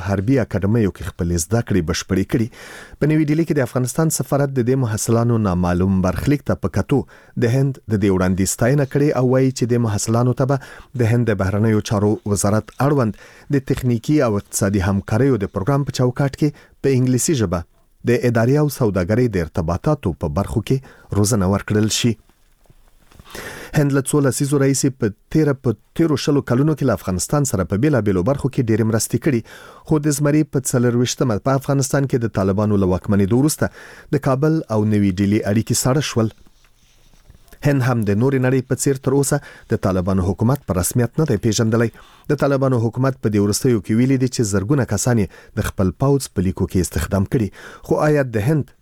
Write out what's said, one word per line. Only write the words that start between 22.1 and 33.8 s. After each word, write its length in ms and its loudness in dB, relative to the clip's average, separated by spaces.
هند 180 2
له 140 2
څو 160 2
لسیزو 340 0
راهیسې 280 2
په 120 0
تیره، 180 2
په 120 0
تیرو 240 2
شلو 260 2
کلونو 300 2
کې 120 0
له 80 2
افغانستان 520 -2
سره 220 0
په 120 0
بیلابیلو 460 2
برخو 180 -2
کې 220 -2
ډېرې 200 2
مرستې 340 2
کړي، 160 2
خو 160 4
د 100 2
زمري 240 2
په 160 0
څلرویشتمه 640 2
په 120 2
افغانستان 480 0
کې 160 0
د 140 -4
طالبانو 460 2
له 100 2
واکمنېدو 480 2
وروسته 280 0